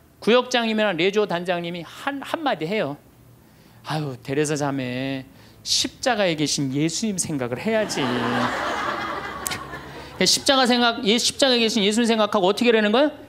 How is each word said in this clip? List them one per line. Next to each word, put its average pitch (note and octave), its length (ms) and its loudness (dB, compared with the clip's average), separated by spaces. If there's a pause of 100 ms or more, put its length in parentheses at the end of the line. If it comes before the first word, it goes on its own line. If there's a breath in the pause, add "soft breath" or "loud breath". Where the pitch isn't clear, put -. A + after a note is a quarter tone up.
(200)
구역장님이나 A3+ 720 2
레지오 G3 340 2
단장님이 F3 560 -4
한, C#4 400 -8
한마디 A#3+ 440 -2
해요. E3+ 300 -2 (880 soft breath)
"아유, D3 380 -4
데레사 D3 340 0
자매, C3+ 720 -4 (360 loud breath)
십자가에 G#3 720 0
계신 C#3+ 360 0
예수님 E3 460 -2
생각을 B2+ 420 -4
해야지." G#3 420 -2
<laughs> B2 720 -2 (1500 loud breath)
십자가 C4 420 4
생각, A#3+ 400 2
예, A3+ 120 4
십자가에 B3 400 2
계신 A3+ 240 2
예수님 G#3+ 240 4
생각하고 G#3+ 400 2
어떻게 G#3+ 240 4
하라는 G#3+ 220 4
거야? C#4+ 180 4 (180)